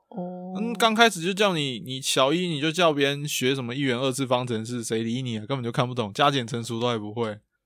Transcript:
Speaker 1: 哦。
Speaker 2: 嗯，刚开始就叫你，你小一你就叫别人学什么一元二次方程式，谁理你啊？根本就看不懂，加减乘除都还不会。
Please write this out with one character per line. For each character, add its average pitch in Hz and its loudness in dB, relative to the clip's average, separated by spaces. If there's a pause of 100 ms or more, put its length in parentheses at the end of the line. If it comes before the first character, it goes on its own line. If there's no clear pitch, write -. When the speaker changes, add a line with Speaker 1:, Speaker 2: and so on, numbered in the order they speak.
Speaker 1:
哦。 180 -10 (260)
Speaker 2:
嗯， 226 -4
刚 226 4
开 233 8
始 170 -2
就 185 0
叫 196 2
你， 139 -2
你 131 -8
小 135 4
一 180 2
你 156 -2
就 156 0
叫 165 4
别 143 2
人 143 -2
学 135 0
什 135 -2
么 117 -6
一 139 -4
元 127 2
二 135 0
次 131 -2
方 123 2
程 110 -2
式， 117 -6
谁 113 0
理 117 -2
你 117 -4
啊？ 107 -8
根 139 -2
本 123 -6
就 117 -4
看 123 0
不 127 -8
懂， 110 -4
加 143 4
减 131 -2
乘 117 -4
除 113 -6
都 120 0
还 120 0
不 104 -8
会。 107 -4 (260)